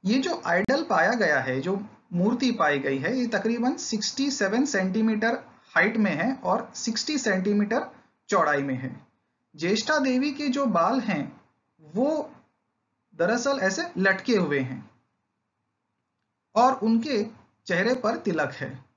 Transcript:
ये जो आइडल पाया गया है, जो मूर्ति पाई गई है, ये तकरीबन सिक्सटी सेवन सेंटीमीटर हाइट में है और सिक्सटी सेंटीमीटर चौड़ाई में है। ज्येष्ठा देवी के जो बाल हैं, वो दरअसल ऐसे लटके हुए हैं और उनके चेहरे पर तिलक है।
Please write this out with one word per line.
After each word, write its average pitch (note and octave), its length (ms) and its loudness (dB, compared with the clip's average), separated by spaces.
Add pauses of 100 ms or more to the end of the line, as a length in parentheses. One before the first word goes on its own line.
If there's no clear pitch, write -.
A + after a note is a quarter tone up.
ये A3+ 140 2
जो F4 280 -2
आइडल A3 380 2
पाया F3+ 280 2
गया D#3+ 280 2
है, B2+ 200 -2
जो G3 260 -4 (260)
मूर्ति A#3 400 2
पाई D3+ 260 2
गई C#3 200 -2
है, G#3 200 -2
ये B3 80 0
तकरीबन A#3 500 -2
सिक्सटी C4+ 540 -4
सेवन A3+ 340 0
सेंटीमीटर A3 800 0 (300)
हाइट G#3 220 4
में G3 180 2
है G#3+ 200 0
और - 400 -4
सिक्सटी C4 440 -4
सेंटीमीटर G#3 720 0 (380)
चौड़ाई D3+ 340 2
में C#3 120 -2
है। C3 320 -8 (500)
ज्येष्ठा G#3 420 0
देवी C4+ 340 0
के C#4+ 160 -4
जो C#4 180 0
बाल G#3+ 340 2
हैं, E3+ 400 -4 (400)
वो B3+ 520 -2 (840)
दरअसल A#3+ 460 0
ऐसे D4+ 360 -2
लटके F#3+ 400 2
हुए D3 240 2
हैं B2 300 -8 (1600)
और B3+ 200 6
उनके A3+ 520 0 (400)
चेहरे F#3+ 280 0
पर B3 220 -2
तिलक D#3 360 -2
है। - 320 -12 (120)